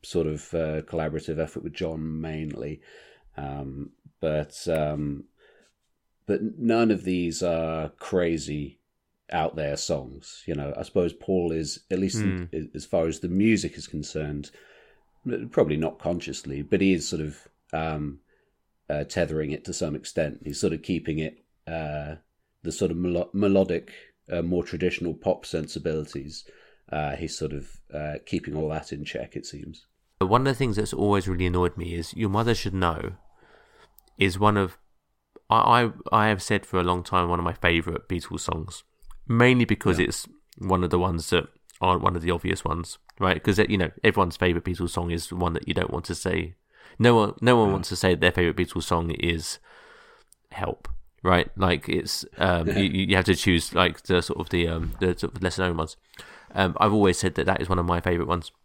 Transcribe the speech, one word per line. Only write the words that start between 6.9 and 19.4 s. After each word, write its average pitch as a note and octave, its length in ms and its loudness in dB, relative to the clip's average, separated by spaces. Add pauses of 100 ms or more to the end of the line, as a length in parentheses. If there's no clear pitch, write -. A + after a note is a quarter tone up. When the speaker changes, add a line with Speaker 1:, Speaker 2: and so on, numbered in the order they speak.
Speaker 1:
of F#2+ 120 0
these F2 400 -2
are D#2+ 460 -2 (100)
crazy D#2 800 -2 (500)
out D#2+ 280 -2
there D2 180 -4
songs, C#2 680 -8
you - 100 -4
know. C#2+ 220 -6
I - 60 -8
suppose F2 300 0
Paul F2 380 -2
is, D#2+ 300 -6 (100)
at F#2 80 -2
least F#2+ 220 0
in, F#2 320 -2
Speaker 2:
Mm. D#2+ 220 -8
Speaker 1:
as D2+ 100 -12
far E2 220 0
as D#2+ 120 -4
the - 80 -8
music F#2+ 500 2
is D2 100 -16
concerned, D2 640 -8 (1000)
probably D2+ 260 2
not D#2+ 220 -2
consciously, D2 600 -6
but F2+ 200 0
he F#2+ 120 6
is D#2+ 140 0
sort E2 140 -4
of, D2+ 260 -10 (260)
um, D#2 460 -4 (680)
uh, D2 140 -2
tethering D#2 480 -2